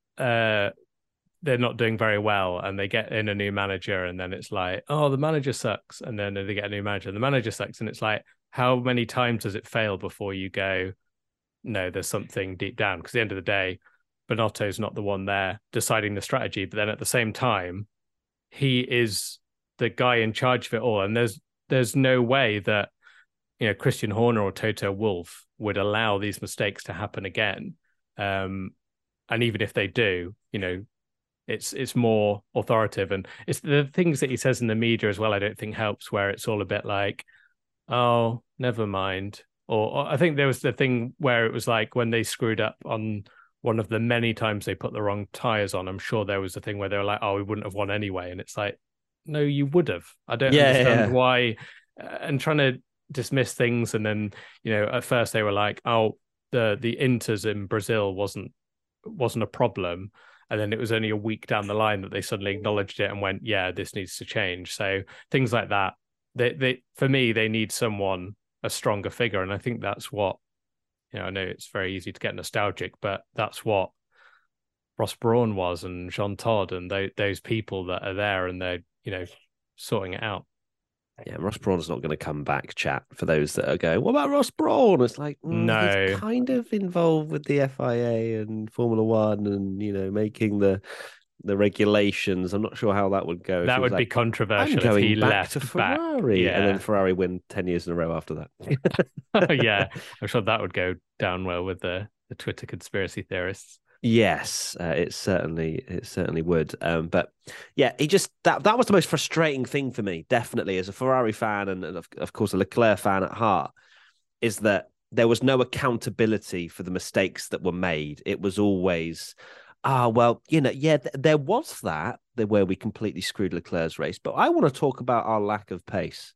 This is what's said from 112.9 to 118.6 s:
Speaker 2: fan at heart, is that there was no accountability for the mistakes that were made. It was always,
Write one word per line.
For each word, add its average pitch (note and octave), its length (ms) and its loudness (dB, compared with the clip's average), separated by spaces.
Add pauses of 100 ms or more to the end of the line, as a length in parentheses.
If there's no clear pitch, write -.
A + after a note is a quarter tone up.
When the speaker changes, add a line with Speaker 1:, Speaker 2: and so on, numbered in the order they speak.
Speaker 2:
fan F#2+ 260 2
at - 80 -4
heart, F#2+ 380 0 (720)
is A2+ 200 -2
that G2+ 280 2 (220)
there A#2 160 4
was A#2 160 4
no C3 180 4
accountability A2 1080 -2
for - 140 -14
the F2+ 80 -8
mistakes F2+ 600 -2
that F#2 120 -4
were F2 100 0
made. D#2+ 540 -4
It - 160 -2
was F#2+ 160 -2
always, F2+ 800 0 (480)